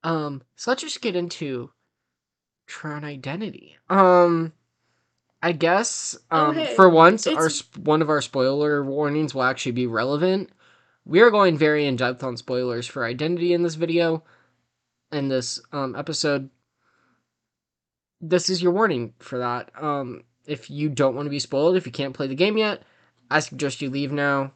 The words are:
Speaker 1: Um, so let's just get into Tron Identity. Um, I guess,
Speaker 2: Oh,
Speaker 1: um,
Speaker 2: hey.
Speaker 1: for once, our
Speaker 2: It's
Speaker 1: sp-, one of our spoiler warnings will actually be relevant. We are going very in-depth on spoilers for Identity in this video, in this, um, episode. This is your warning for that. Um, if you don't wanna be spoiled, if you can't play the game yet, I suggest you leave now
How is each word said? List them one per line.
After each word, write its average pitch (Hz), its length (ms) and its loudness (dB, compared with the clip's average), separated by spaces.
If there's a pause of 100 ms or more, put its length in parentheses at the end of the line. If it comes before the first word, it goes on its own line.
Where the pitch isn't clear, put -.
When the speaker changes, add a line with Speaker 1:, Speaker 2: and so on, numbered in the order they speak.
Speaker 1:
Um, 151 400 -6 (140)
so - 140 -6
let's 262 120 -2
just - 200 -12
get 214 140 -4
into 151 540 -6 (960)
Tron 147 380 -12
Identity. 147 720 -12 (120)
Um, 175 640 6 (880)
I 170 100 0
guess, 170 680 -2 (120)
Speaker 2:
Oh, 156 200 2
Speaker 1:
um, - 40 -2
Speaker 2:
hey. 320 220 -4
Speaker 1:
for 190 140 10
once, 170 360 6
our 294 200 0
Speaker 2:
It's 156 180 -2
Speaker 1:
sp-, - 140 -20
one 156 240 2
of 151 80 -2
our 151 100 0
spoiler 143 640 0
warnings 143 500 -2
will 127 100 0
actually 127 280 -2
be 123 140 -2
relevant. 147 640 -2 (560)
We 160 160 4
are 233 80 8
going 196 260 4
very 151 300 2
in-depth 123 360 -2
on 127 140 -6
spoilers 123 500 -4
for 123 200 -6
Identity 165 480 -2
in 170 80 0
this 165 120 -2
video, 165 480 0 (880)
in 139 180 -4
this, 127 300 -4 (140)
um, 135 240 -6
episode. 143 540 -4 (1700)
This 170 300 0
is 180 120 -2
your 180 100 2
warning 170 460 -2
for - 200 -10
that. 123 320 -6 (120)
Um, 139 420 -6 (220)
if 143 220 -10
you 147 220 -4
don't 135 240 0
wanna 143 160 -6
be 143 80 -6
spoiled, 151 380 0
if 185 100 -2
you 127 60 -14
can't 139 220 -6
play 143 120 -6
the 135 80 -6
game 202 240 0
yet, 214 240 -2 (480)
I 151 100 2
suggest 139 400 -6
you 143 80 -6
leave 139 240 -4
now 139 440 -2